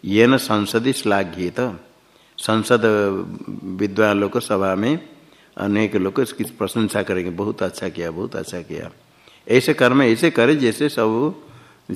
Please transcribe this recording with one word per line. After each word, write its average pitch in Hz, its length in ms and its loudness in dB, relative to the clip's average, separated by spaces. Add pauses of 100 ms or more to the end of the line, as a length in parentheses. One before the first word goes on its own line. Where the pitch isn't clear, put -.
येन 113 320 4
संसदि 113 560 0
श्लाघ्येत। 95 840 -2 (600)
संसद 110 460 2 (800)
विद्वान 101 560 0
लोग 101 200 -2
सभा 95 340 0
में 123 340 -2 (500)
अनेक 104 380 0
लोग 95 240 0
इसकी 117 240 -4
प्रशंसा 104 580 -4
करेंगे, 92 280 -4
"बहुत 98 320 -6
अच्छा 95 260 -6
किया, 85 220 -8
बहुत 82 260 -10
अच्छा 92 240 -10
किया।" 82 300 -12 (580)
ऐसे 131 260 6
कर्म 127 280 4
ऐसे 123 280 4
करे 123 260 4
जैसे 131 320 0
सब 120 460 0 (600)